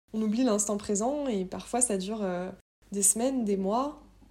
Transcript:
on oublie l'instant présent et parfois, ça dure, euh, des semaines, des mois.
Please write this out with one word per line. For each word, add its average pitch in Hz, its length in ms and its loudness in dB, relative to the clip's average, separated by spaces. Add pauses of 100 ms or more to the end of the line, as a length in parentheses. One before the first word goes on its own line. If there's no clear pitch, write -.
(140)
on 220 80 0
oublie 220 200 2
l'instant 208 360 2
présent 247 500 0
et 196 160 0
parfois, 214 380 -2
ça 202 160 0
dure, 208 240 -4
euh, 185 280 -2 (420)
des 202 100 0
semaines, 240 420 2
des 202 140 2
mois. 233 420 -2 (300)